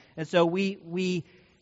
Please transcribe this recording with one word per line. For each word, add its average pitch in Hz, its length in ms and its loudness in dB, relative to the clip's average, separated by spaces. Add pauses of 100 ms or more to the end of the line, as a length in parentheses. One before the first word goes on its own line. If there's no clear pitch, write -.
(160)
And 160 120 -8
so 170 180 4
we, 190 380 -2
we 180 400 -4 (380)